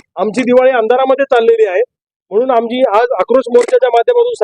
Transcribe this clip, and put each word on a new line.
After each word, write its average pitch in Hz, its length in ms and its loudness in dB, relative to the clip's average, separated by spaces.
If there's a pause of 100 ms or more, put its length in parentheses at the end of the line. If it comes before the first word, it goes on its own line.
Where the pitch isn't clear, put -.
(160)
आमची 196 240 -4
दिवाळी 254 300 2
अंधारामध्ये 254 540 0
चाललेली 226 420 0
आहे, 190 160 -2 (480)
म्हणून 233 200 -2
आमची 233 300 -2
आज 240 300 0
आक्रोश 240 380 0
मोर्चाच्या 247 400 0
माध्यमातून 480 440 0 (120)